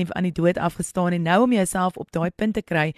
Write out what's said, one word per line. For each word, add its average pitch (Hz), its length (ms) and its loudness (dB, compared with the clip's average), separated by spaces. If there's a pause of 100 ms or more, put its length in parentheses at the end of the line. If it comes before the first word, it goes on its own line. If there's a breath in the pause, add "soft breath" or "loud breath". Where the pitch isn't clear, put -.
die, 165 80 -6
aan 180 120 -2
die 175 120 0
dood 170 220 2
afgestaan, 175 560 -2
en 170 80 -2
nou 180 220 4
om 247 80 2
jouself 185 440 0
op - 160 -12
daai 170 180 -2
punt 220 240 -4
te 226 80 -4
kry, 156 360 -2